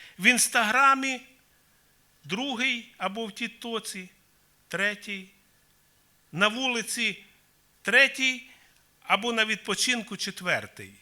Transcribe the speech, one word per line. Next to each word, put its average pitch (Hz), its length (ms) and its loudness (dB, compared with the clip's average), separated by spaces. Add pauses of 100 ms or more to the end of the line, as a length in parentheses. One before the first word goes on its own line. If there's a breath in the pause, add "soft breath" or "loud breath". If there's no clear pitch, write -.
(180 loud breath)
в 180 80 -2
Інстаграмі 254 960 4 (1040)
другий 240 760 -4
або 202 280 -4
в 202 60 -10
Тіктоці 220 760 -8 (600)
третій, 202 600 -6 (1040)
на 185 160 2
вулиці 233 760 -4 (580)
третій 262 680 2 (520 soft breath)
або 202 300 0
на 220 120 2
відпочинку 220 720 -2
четвертий. 117 840 -6